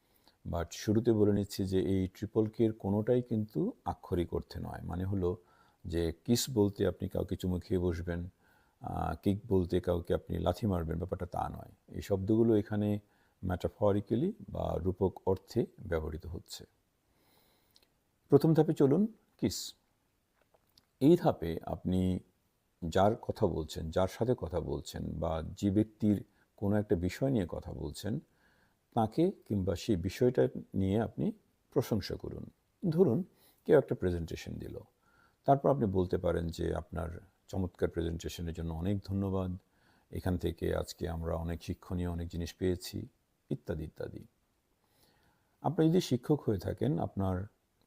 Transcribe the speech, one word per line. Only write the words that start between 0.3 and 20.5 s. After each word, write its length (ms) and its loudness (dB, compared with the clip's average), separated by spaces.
but 200 -2
শুরুতে 400 2
বলে 220 6
নিচ্ছি 320 -2
যে 160 2
এই 320 2
ট্রিপল 320 0
কের 280 2
কোনোটাই 480 0
কিন্তু 520 -2
আক্ষরিক 480 -2
অর্থে 260 -6
নয়। 240 -8
মানে 220 -4
হলো 320 0
যে 280 -2
কিস 280 2
বলতে 340 2
আপনি 220 -4
কাউকে 260 -4
চুমু 240 -2
খেয়ে 200 -2
বসবেন, 500 -2
আহ, 420 -4
কিক 240 0
বলতে 320 2
কাউকে 340 0
আপনি 260 -2
লাথি 280 0
মারবেন, 300 0
ব্যাপারটা 280 -6
তা 240 -4
নয়। 460 -16
এই 60 -8
শব্দগুলো 540 4
এখানে 440 2
metaphorically 840 0
বা 300 -4
রূপক 460 0
অর্থে 400 0
ব্যবহৃত 480 -6
হচ্ছে। 380 -12
প্রথম 240 8
ধাপে 200 6
চলুন, 340 6
কিস। 360 -4